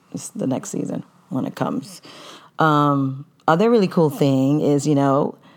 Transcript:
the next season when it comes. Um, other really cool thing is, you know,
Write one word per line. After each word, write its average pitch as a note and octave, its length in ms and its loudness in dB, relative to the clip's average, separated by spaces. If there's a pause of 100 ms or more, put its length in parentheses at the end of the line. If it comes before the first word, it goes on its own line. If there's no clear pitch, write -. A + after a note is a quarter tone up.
(360)
the - 120 -4
next B2+ 240 -6
season - 320 -8 (260)
when - 160 -6
it - 100 -10
comes. - 460 -6 (560)
Um, C#3+ 680 2 (220)
other F3 220 2
really A3 180 4
cool E3+ 220 2
thing C#3 520 2
is, C#3+ 260 2
you D3+ 80 2
know, C#3 400 2 (220)